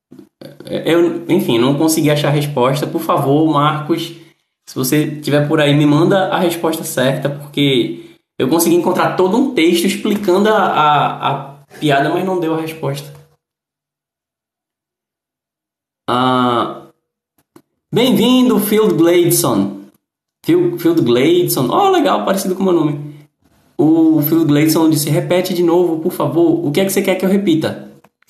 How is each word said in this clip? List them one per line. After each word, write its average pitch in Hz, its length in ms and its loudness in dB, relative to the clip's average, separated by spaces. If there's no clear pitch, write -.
é, - 300 -6
eu, 170 340 0
enfim, 147 300 0
não 131 180 2
consegui 160 340 0
achar 147 180 0
a 147 40 0
resposta. 143 540 -2
Por 160 140 -6
favor, 151 500 0
Marcos, 151 640 -2
se - 80 -20
você 143 460 -2
tiver 147 280 0
por 156 120 0
aí, 143 140 2
me 147 120 4
manda 185 420 2
a 170 100 -2
resposta 170 460 -2
certa, 139 440 -2
porque - 880 -4
eu 131 100 -2
consegui 170 280 2
encontrar 170 400 0
todo 190 200 0
um - 180 0
texto 170 320 2
explicando 202 600 0
a, 214 180 2
a, 147 640 0
a - 260 -8
piada, 147 300 0
mas 185 140 -2
não 185 140 -4
deu 160 160 -2
a 160 60 -4
resposta. 143 520 -8
Ah, 123 800 -2
bem-vindo, 233 680 2
Field 208 340 2
Gladeson. 151 880 2
Phil, 165 340 0
Field 160 240 0
Gladeson. 139 680 2
Oh, 392 200 2
legal, 208 340 0
parecido 190 300 -2
com 196 80 -6
o - 20 2
meu 180 100 2
nome. 147 380 -2
O 160 440 4
Field 160 240 0
Gladeson 156 440 2
disse, 147 200 -2
"Repete 180 440 -2
de 175 80 0
novo, 170 380 2
por 180 120 -4
favor. 160 540 0
O 147 40 -2
que 165 100 -2
é 196 40 2
que 196 60 -2
você 196 120 -2
quer 185 140 -2
que - 80 -4
eu 185 40 0
repita?" 185 640 -2